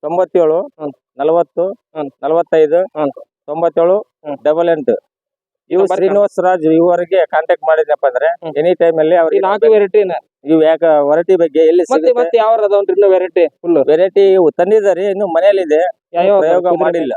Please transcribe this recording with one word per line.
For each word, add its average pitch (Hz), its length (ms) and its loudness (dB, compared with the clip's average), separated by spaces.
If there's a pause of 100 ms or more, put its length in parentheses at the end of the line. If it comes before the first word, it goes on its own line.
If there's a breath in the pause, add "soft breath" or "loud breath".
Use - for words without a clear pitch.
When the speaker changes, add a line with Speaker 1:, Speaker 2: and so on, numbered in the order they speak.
Speaker 1:
ತೊಂಬತ್ತೇಳು 170 600 0
Speaker 2:
ಹ್ಮ್. 156 300 -12 (260)
Speaker 1:
ನಲವತ್ತು 170 540 -2
Speaker 2:
ಹ್ಮ್. - 380 -12 (140)
Speaker 1:
ನಲವತ್ತೈದು 160 580 0
Speaker 2:
ಹ್ಮ್. 151 300 -6 (340)
Speaker 1:
ತೊಂಬತ್ತೇಳು 170 540 -2
Speaker 2:
ಹ್ಮ್. 147 440 -16
Speaker 1:
ಡಬಲ್ 165 260 0
ಎಂಟು. 139 260 -2 (760)
ಇವು 180 120 0
Speaker 2:
ನಂಬರ್ 185 160 -2
Speaker 1:
ಶ್ರೀನಿವಾಸ 196 460 0
ರಾಜ್ 180 220 0
ಇವರಿಗೆ 170 600 0
ಕಾಂಟ್ಯಾಕ್ಟ್ 160 380 -4
ಮಾಡಿದ್ನಪ್ಪ 156 420 0
ಅಂದ್ರೆ 131 220 -2
Speaker 2:
ಹ್ಮ್. 165 300 -6
Speaker 1:
ಎನಿ 170 180 0
ಟೈಮ್ 165 240 0
ಅಲ್ಲಿ 160 160 2
Speaker 2:
ಈ - 20 2
Speaker 1:
ಅವ್ರಿಗೆ 165 240 0
Speaker 2:
ನಾಲ್ಕು 208 300 0
ವೆರೈಟಿನ? 202 400 0 (340)
Speaker 1:
ಇವು 156 180 2
ಯಾಕ 160 200 0
ವೆರೈಟಿ 156 520 2
ಬಗ್ಗೆ 160 240 0
ಎಲ್ಲಿ 160 220 4
Speaker 2:
ಮತ್ತೆ, 247 200 -2
Speaker 1:
ಸಿಗುತ್ತೆ? 233 220 0
Speaker 2:
ಮತ್ತೆ - 140 -2
ಯಾವ್ದು 220 260 2
ಅದಾವ್ರಿ 202 300 0
ಇನ್ನು 370 160 2
ವೆರೈಟಿ 185 360 0
ಹುಲ್ಲು? 156 380 -2
Speaker 1:
ವೆರೈಟಿ 190 500 2
ಇವು 175 180 2
ತಂದಿದ್ದಾರೆ, 196 540 0
ಇನ್ನು 202 220 -2
ಮನೆಯಲ್ಲಿದೆ, 170 540 0 (320)
Speaker 2:
ಯಾವ್ಯಾವ 190 260 2
Speaker 1:
ಪ್ರಯೋಗ 175 280 0
Speaker 2:
ಕುದುರೆ 170 160 0
Speaker 1:
ಮಾಡಿಲ್ಲ. 160 340 -2